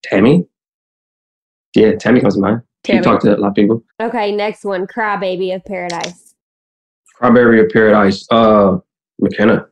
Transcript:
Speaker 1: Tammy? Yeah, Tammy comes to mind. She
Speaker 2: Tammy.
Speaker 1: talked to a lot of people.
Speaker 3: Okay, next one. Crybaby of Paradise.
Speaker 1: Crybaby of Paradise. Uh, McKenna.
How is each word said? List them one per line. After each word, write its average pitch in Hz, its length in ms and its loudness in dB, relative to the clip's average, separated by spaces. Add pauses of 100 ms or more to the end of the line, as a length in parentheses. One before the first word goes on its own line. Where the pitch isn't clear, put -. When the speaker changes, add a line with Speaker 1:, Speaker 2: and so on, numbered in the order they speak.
Speaker 1:
Tammy? 123 420 0 (1300)
Yeah, 107 220 2
Tammy 120 240 0
comes 101 140 0
to 101 60 -2
mind. 107 220 -2 (240)
She - 60 -2
Speaker 2:
Tammy. - 120 0
Speaker 1:
talked 113 200 2
to 104 120 2
a - 20 -8
lot 101 100 -2
of 98 60 -6
people. 107 280 0 (180)
Speaker 3:
Okay, 220 320 -4
next 208 320 -6
one. 196 220 -6
Crybaby 190 680 -6
of 185 100 -12
Paradise. 180 680 -10 (880)
Speaker 1:
Crybaby 117 440 4
of 107 60 -2
Paradise. 107 600 2
Uh, 107 480 2 (420)
McKenna. 101 520 -2